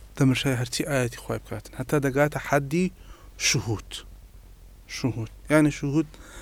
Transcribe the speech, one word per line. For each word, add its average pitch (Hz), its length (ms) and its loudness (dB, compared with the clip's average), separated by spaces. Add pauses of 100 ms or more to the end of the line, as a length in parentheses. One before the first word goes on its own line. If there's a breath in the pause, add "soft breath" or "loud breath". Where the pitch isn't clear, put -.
(180)
تەمەشای 131 440 4
هەرچی - 280 -2
ئاەتی 127 340 0
خوای 113 200 -4
بکاتن، - 360 -10
هەتا - 260 0
دەگاتە 143 420 2
حەدی 147 380 2 (640 soft breath)
شوهود. 113 420 0 (1000)
شوهود. 113 440 -4 (180)
یعنی 151 220 6
شوهود، 147 360 0 (340 loud breath)